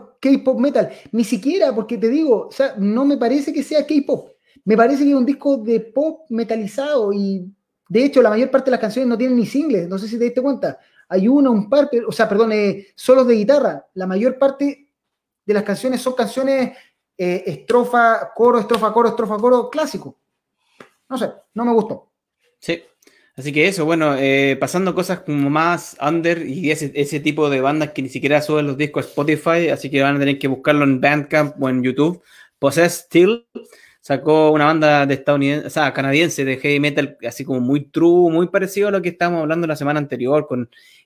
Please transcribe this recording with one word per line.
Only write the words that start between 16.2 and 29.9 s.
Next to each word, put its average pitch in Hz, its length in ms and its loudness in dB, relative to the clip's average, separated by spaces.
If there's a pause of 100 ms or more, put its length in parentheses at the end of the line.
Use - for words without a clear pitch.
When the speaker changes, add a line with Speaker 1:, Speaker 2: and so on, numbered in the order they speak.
Speaker 1:
eh, 180 280 -2
estrofa, 233 880 0
coro, 240 260 4
estrofa, 208 340 -2
coro, 233 160 4
estrofa, 214 280 -4
coro, 247 320 2
clásico. 285 520 -6 (880)
No 262 80 -6
sé, 214 120 -4 (240)
no 233 120 -4
me 240 80 2
gustó. - 400 0 (460)
Speaker 2:
Sí. 165 220 -6 (540)
Así 139 160 -8
que 151 160 4
eso, 185 160 -2
bueno, 156 320 0
eh, 135 440 2
pasando 180 340 -2
cosas 175 280 -4
como 143 280 -2
más 165 500 -2
under 165 480 -2
y 135 220 -4
ese, 147 240 -4
ese 143 260 -2
tipo 147 300 0
de 135 120 0
bandas 147 280 0
que 139 140 -8
ni 127 60 -8
siquiera 143 340 0
suben 151 240 0
los 135 100 -6
discos 147 280 -4
a - 40 -20
Spotify, 156 600 0
así 135 200 -6
que 135 140 0